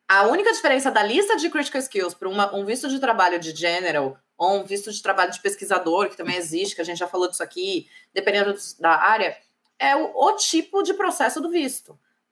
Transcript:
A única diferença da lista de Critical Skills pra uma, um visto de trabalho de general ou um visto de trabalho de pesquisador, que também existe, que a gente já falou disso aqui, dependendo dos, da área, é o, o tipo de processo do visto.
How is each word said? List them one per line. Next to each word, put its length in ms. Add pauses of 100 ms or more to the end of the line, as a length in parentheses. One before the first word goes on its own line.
A 180
única 260
diferença 380
da 140
lista 320
de 140
Critical 300
Skills 340
pra 140
uma, 260
um 100
visto 240
de 100
trabalho 400
de 160
general 640 (180)
ou 240
um 40
visto 280
de 80
trabalho 300
de 100
pesquisador, 720
que 60
também 200
existe, 380
que 60
a 40
gente 140
já 80
falou 240
disso 120
aqui, 460 (240)
dependendo 400
dos, 220
da 160
área, 460 (420)
é 160
o, 180
o 200
tipo 500
de 100
processo 480
do 100
visto. 460 (360)